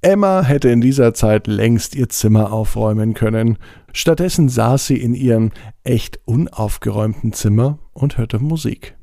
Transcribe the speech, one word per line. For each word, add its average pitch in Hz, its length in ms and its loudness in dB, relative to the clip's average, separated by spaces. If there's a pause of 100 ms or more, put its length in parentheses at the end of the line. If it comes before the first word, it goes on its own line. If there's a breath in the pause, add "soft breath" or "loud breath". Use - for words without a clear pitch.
Emma 190 380 4
hätte 135 260 2
in 117 120 4
dieser 127 340 4
Zeit 107 320 2
längst 110 480 0
ihr 127 140 -2
Zimmer 107 440 2
aufräumen 110 640 -2
können. 113 420 0 (340 loud breath)
Stattdessen 165 580 0
saß 123 360 0
sie 131 120 0
in 123 180 -2
ihrem 113 340 2 (340 loud breath)
echt - 420 -4
unaufgeräumten 110 1080 -4
Zimmer 117 460 0 (120)
und - 280 -4
hörte 113 180 -4
Musik. 156 640 -6